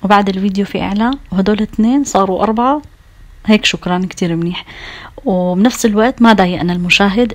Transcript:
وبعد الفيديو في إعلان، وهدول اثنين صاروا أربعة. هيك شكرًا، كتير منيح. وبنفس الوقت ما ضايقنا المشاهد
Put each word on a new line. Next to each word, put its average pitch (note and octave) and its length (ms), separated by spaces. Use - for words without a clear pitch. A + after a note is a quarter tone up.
وبعد G3 260
الفيديو G3 360
في - 160
إعلان، G#3+ 360
وهدول G3+ 300
اثنين A#3+ 420
صاروا F#3+ 400
أربعة. A#3+ 380
هيك G#3+ 200
شكرًا، F3+ 440
كتير E3+ 260
منيح. E3+ 300
وبنفس F#3 600
الوقت A3 360
ما A#3 120
ضايقنا F3+ 400
المشاهد G3 600